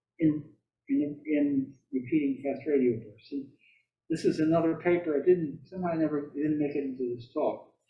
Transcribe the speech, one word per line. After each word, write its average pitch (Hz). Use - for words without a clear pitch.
in, 156
in, 143
in -
repeating 135
fast 135
radio 127
bursts. -
And 139
this 160
is 165
another 160
paper 175
I -
didn't, 170
somehow 185
I 165
never, 147
didn't 151
make 147
it 139
into 127
this -
talk. 139